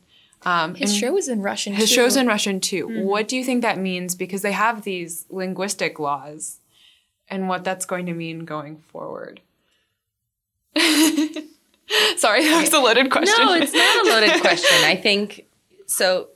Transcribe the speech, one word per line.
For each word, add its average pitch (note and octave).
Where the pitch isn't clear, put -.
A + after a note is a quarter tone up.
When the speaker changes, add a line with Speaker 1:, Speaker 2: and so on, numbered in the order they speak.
Speaker 1:
Um, E3+
Speaker 2:
His G3+
Speaker 1:
and G#3
Speaker 2:
show C4
is E4
in A3
Russian, G3+
Speaker 1:
his G#3+
Speaker 2:
too. A#3+
Speaker 1:
show's B3+
in B3+
Russian, G3+
too. F3
Speaker 3:
Mm-hmm. A3
Speaker 1:
What G3+
do C4
you B3+
think B3
that G#3+
means? F3+
Because F#3+
they G3+
have G#3+
these F3+
linguistic F#3
laws D3
and F#3+
what F3+
that's F#3
going F3+
to E3+
mean E3
going D3+
forward. -
<laughs> -
Sorry, D#4
that D#4
was D4+
a D#4
loaded B3+
question. G#4+
Speaker 4:
No, F#4
it's D#4
not A4+
a -
loaded A3
Speaker 1:
<laughs> F4
Speaker 4:
question. F3
I D#3+
think, G3+
so, F#3